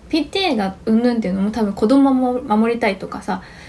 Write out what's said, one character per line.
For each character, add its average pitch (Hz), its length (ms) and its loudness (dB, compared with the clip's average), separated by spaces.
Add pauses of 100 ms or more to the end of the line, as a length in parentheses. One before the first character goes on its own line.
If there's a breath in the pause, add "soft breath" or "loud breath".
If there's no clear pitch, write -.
ピ 320 100 0
ー 294 100 -6
テ 392 100 -4
ィ 392 40 -2
ー - 80 0
エ - 20 0
ー - 20 -2
が 190 200 -2 (100)
う 220 80 0
ん 233 100 2
ぬ 247 100 4
ん 233 40 -2
っ - 20 -2
て 208 80 -2
い 180 40 -2
う - 20 -4
の 190 80 -2
も 208 100 -2
多 220 120 -2
分 196 100 -2
子 214 140 0
供 277 260 6
も 247 280 0
守 220 320 2
り 233 60 -4
た 226 80 0
い 190 100 -2
と - 120 -12
か - 120 -12
さ、 190 200 -6 (280 loud breath)